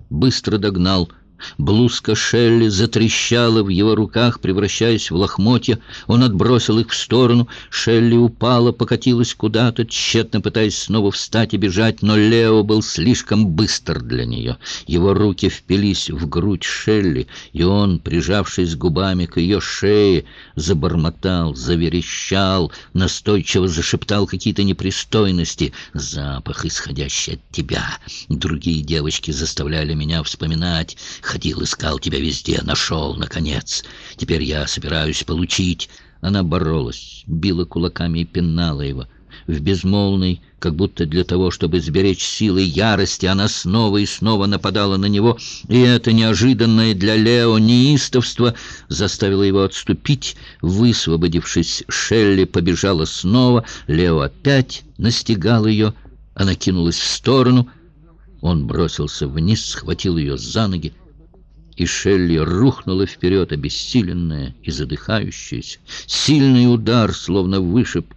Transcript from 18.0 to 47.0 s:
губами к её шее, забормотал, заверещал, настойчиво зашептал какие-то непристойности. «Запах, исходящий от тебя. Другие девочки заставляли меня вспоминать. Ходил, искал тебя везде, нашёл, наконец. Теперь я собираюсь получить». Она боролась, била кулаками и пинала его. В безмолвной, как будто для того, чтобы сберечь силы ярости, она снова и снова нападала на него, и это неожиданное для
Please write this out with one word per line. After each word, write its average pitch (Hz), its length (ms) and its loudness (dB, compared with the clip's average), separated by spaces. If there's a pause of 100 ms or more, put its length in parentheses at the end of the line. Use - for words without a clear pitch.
губами 90 500 0
к - 140 -4
её 92 200 2
шее, 101 680 2 (280)
забормотал, 82 1000 -2
заверещал, 87 1120 -2 (220)
настойчиво 92 760 0
зашептал 92 600 -2
какие-то 98 340 -4
непристойности. 95 1120 -2 (200)
«Запах, 71 760 -8
исходящий - 680 -6
от - 60 -10 (100)
тебя. - 480 -6 (300)
Другие 78 560 -4
девочки 76 480 -4
заставляли 76 600 -4
меня 76 280 -4
вспоминать. 80 720 -4 (360)
Ходил, - 300 -6
искал - 360 -4
тебя 73 220 -4
везде, 71 420 -4
нашёл, 76 540 -4
наконец. 76 680 -6 (340)
Теперь 85 240 -2
я 73 240 -4
собираюсь 78 580 -4
получить». 87 640 -2 (320)
Она 98 220 0
боролась, 80 840 -4
била 85 380 -2
кулаками 85 540 -4
и 85 80 -2
пинала 82 560 -2
его. 67 240 -8 (400)
В 80 140 -4
безмолвной, 95 840 0 (160)
как 80 180 -4
будто 87 300 -2
для 85 180 0
того, 90 260 0
чтобы 85 300 -2
сберечь 92 420 0
силы 98 380 -2
ярости, 95 640 0
она 95 240 0
снова 104 480 0
и 104 80 2
снова 101 400 -2
нападала 101 540 0
на 98 80 0
него, 104 320 2 (300)
и 123 120 4
это 120 320 4
неожиданное 113 840 4
для 101 220 2